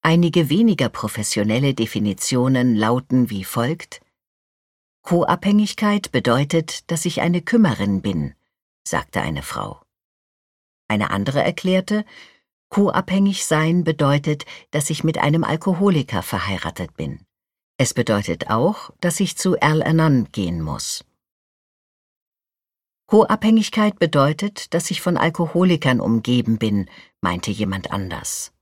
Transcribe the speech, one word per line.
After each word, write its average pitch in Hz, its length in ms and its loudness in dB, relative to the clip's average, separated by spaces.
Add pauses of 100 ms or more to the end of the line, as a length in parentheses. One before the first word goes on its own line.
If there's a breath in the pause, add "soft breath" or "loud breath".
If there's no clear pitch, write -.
Einige 170 380 4
weniger 175 400 2
professionelle 107 840 -2
Definitionen 123 1040 0
lauten 123 520 2
wie 98 140 -6
folgt: 127 560 -6 (1000)
„Co-Abhängigkeit 202 1120 0
bedeutet, 139 760 0
dass 165 140 -4
ich - 160 -2
eine 175 220 0
Kümmerin 101 600 2
bin“, 80 320 -4 (540)
sagte - 320 -4
eine 73 240 -6
Frau. - 380 -10 (1040)
Eine 104 220 -2
andere 117 340 -2
erklärte: 185 640 -2 (640 loud breath)
„Co-abhängig 196 760 0
sein 165 380 2
bedeutet, 147 600 0 (260 loud breath)
dass 147 180 -2
ich 156 140 -4
mit 156 140 0
einem 160 260 2
Alkoholiker 165 800 0
verheiratet 92 720 -6
bin. 71 300 -10 (520)
Es - 160 0
bedeutet 104 560 -2
auch, 139 420 0 (100)
dass 175 180 0
ich 190 180 -2
zu 185 220 0
Al-Anon 151 720 2
gehen 85 300 -4
muss.“ - 420 -8 (2000)
„Co-Abhängigkeit 214 920 4
bedeutet, 156 760 0
dass 170 160 -2
ich 170 120 -6
von 180 160 0
Alkoholikern 165 840 2
umgeben 113 600 0
bin“, 101 300 0 (300 loud breath)
meinte 90 320 -4
jemand 95 400 -4
anders. - 720 -8